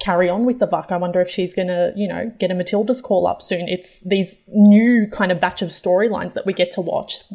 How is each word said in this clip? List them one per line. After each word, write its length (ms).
carry 280
on 160
with 140
the 80
buck. 240
I 60
wonder 240
if 80
she's 260
gonna, 420
you 120
know, 320
get 100
a 40
Matildas 480
call 260
up 140
soon." 260
It's 400
these 300
new 640
kind 180
of 100
batch 220
of 60
storylines 640
that 120
we 60
get 200
to 80
watch 340